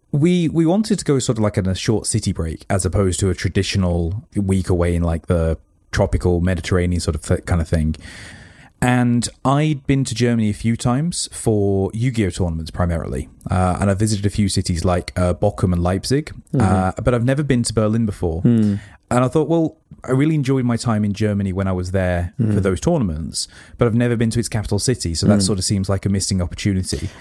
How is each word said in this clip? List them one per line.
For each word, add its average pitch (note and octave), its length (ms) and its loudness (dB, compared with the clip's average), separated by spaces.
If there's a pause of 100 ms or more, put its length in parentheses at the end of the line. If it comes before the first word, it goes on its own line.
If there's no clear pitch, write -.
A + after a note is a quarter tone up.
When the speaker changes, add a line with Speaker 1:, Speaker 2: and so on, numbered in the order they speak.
(100)
Speaker 1:
we, E3 380 2
we D#3+ 180 2
wanted G3+ 320 2
to - 60 -10
go C#3 160 2
sort A#2+ 180 -2
of, G#2+ 60 2
like, G#2 140 0
on F#2 100 0
a F#2 80 0
short - 320 -2
city G#2 240 0
break E2 360 -6
as G2+ 160 0
opposed F#2 360 0
to G2 100 2
a F2+ 60 0
traditional F2+ 880 0 (100)
week F#2+ 340 0
away F2 280 2
in, E2+ 80 0
like, E2 240 -2
the E2 280 2 (360)
tropical F2+ 480 0
Mediterranean F2 600 0
sort D#2+ 160 -2
of - 60 -8
th-, - 240 -2
kind F2+ 140 0
of D#2+ 80 -2
thing. D#2 280 0 (840)
And B2 480 2 (160)
I'd C#3+ 440 0
been C3+ 160 2
to A#2 100 -6
Germany A#2 340 2
a G2+ 60 -2
few A2+ 220 -2
times C#3 560 -2
for G2 600 0
Yu-Gi-Oh A2+ 380 0
tournaments E2 400 -4
primarily. E2 580 -4 (220)
Uh, F#2 300 2
and G2+ 100 2
I G2 40 2
visited G#2 300 0
a G#2 60 0
few G2+ 180 0
cities F2+ 360 -2
like, F2+ 340 0
uh, F2+ 160 2
Bochum G2 380 0
and F2 100 0
Leipzig, G2 500 -2 (220)
Speaker 2:
Mm-hmm. C#3 60 2
Speaker 1:
uh, F#2 320 2 (100)
but B2 100 2
I've A#2+ 120 2
never C3+ 180 0
been C3 220 0
to - 100 -4
Berlin A2 320 2
before. F2+ 360 -4
Speaker 2:
Hmm. A2 340 4 (360)
Speaker 1:
And B2+ 120 4
I C3 40 2
thought, D3+ 200 0
well, D#3+ 280 0 (280)
I - 80 -4
really D3 240 2
enjoyed C3+ 280 0
my A#2+ 120 0
time G#2+ 280 0
in G2+ 100 0
Germany G2+ 380 0
when F#2+ 140 -2
I F#2+ 60 0
was F#2 180 -2
there F2+ 460 0
for A#2 80 0
Speaker 2:
Mm. G#2 180 2
Speaker 1:
those F#2+ 180 0
tournaments, F2+ 680 -2 (280)
but B2 120 2
I've G#2+ 60 0
never A#2+ 220 2
been A2+ 140 0
to G#2+ 80 -2
its G#2+ 100 -2
capital G#2 300 -2
city. F#2+ 380 -2
So - 100 -2
that G2+ 140 6
Speaker 2:
Mm. - 20 2
Speaker 1:
sort F#2+ 160 0
of F#2 60 -4
seems G2 240 0
like G2 180 -2
a - 20 0
missing G2 320 0
opportunity. F#2+ 720 -2 (100)